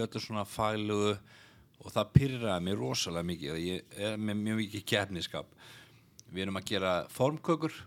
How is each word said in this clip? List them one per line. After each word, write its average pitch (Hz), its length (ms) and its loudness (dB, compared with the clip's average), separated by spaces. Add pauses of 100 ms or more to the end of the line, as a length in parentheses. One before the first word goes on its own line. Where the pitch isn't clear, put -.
öllu 110 200 -4
svona 107 240 -4
faglegu 107 680 2 (680)
og - 120 -14
það 107 200 0
pirraði 117 520 6
mig 98 140 2
rosalega 90 500 -2
mikið 78 240 -4
og 82 80 -2
ég 90 360 -6
er 107 200 -2
með 107 240 -2
mjög 110 220 0
mikið 98 260 -6
keppnisskap. 95 640 -2 (800)
Við 95 140 -4
erum 95 100 -2
að 95 140 -6
gera 95 220 2 (160)
formkökur, 156 680 0 (120)